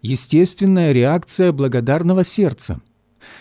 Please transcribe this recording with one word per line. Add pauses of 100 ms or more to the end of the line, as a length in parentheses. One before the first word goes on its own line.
естественная
реакция
благодарного
сердца. (600)